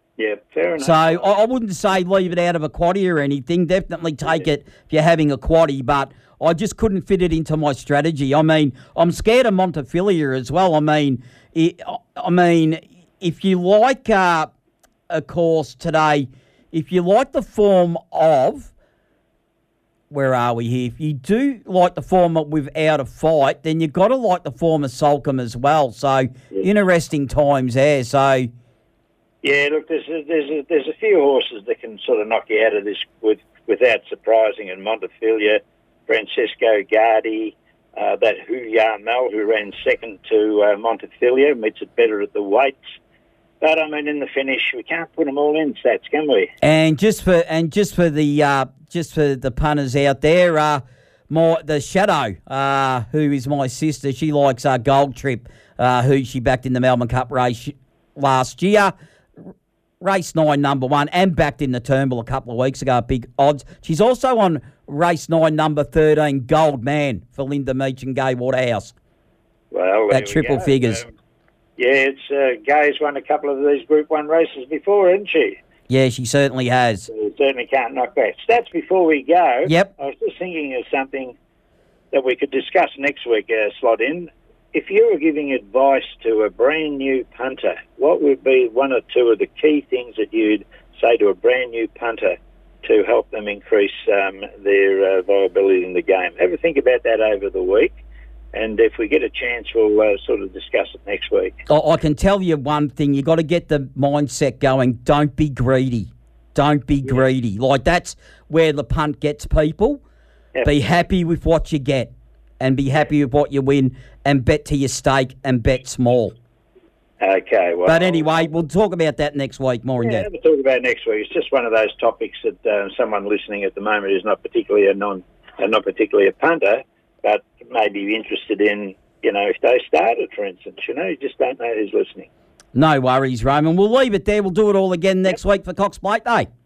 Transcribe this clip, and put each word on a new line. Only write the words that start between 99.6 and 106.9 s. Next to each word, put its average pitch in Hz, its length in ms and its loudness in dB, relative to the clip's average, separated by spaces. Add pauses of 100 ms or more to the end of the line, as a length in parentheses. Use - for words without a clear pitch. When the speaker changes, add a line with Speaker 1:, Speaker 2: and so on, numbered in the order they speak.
Speaker 1:
we'll, 107 260 4
uh, 104 240 2
sort 117 160 -2
of 95 120 -10
discuss 98 420 -4
it - 120 -20
next 101 260 -8
week. 92 220 0 (140)
Speaker 2:
I, 151 80 4
I 156 200 2
can 151 200 -2
tell 196 260 2
you 165 140 0
one 147 340 -2
thing. 143 240 -2
You 139 80 0
gotta 165 220 0
get 165 240 -4
the 143 200 -2 (100)
mindset 143 640 -2
going. 131 340 2 (100)
Don't 147 320 2
be 151 140 0
greedy. 127 600 -2 (420)
Don't 147 320 2
be 147 100 2